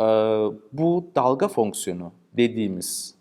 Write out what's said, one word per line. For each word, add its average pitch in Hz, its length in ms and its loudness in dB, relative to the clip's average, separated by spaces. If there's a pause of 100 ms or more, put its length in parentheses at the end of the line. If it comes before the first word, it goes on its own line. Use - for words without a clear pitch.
Ee, 110 40 2 (680)
bu 170 420 0
dalga 139 340 2
fonksiyonu 92 640 -4 (240)
dediğimiz 113 840 -2